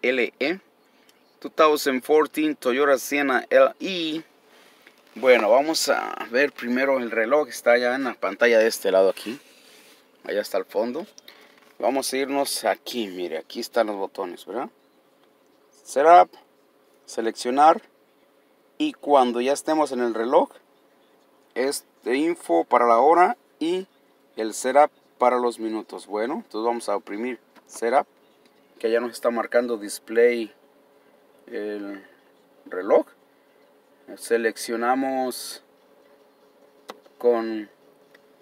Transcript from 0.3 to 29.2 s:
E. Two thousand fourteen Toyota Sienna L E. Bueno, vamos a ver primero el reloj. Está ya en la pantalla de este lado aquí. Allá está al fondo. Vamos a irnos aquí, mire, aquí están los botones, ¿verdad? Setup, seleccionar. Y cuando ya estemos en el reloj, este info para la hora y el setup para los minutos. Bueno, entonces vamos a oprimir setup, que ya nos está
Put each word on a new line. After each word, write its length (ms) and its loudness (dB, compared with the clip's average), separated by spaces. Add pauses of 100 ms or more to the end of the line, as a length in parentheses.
E. 200 -4 (800)
Two 100 -12
thousand 520 2
fourteen 540 0
Toyota 400 0
Sienna 540 -2
L 300 4
E. 420 -6 (920)
Bueno, 360 4
vamos 400 2
a 400 -4
ver 220 0
primero 440 0
el 140 -4
reloj. 380 0
Está 280 2
ya 200 0
en 80 -6
la 100 -6
pantalla 440 2
de 80 6
este 240 -2
lado 200 6
aquí. 280 -8 (840)
Allá 160 -4
está 160 -4
al 80 -2
fondo. 420 -4 (720)
Vamos 320 -2
a 60 -4
irnos 480 -4
aquí, 440 -4
mire, 280 -8
aquí 240 -12
están 280 -2
los 80 -8
botones, 500 -10
¿verdad? 240 -10 (1120)
Setup, 460 6 (720)
seleccionar. 800 0 (960)
Y 140 -4
cuando 480 2
ya 140 0
estemos 380 -2
en 80 -4
el 120 -2
reloj, 380 2 (1040)
este 600 -6
info 500 -2
para 220 2
la 120 6
hora 400 4 (200)
y 280 -4 (500)
el 160 -4
setup 380 4 (260)
para 220 2
los 200 -2
minutos. 480 -8
Bueno, 380 -6
entonces 220 -8
vamos 240 -4
a 60 -2
oprimir 420 -10 (280)
setup, 400 -2 (720)
que 120 -4
ya 100 0
nos 120 -6
está 180 -4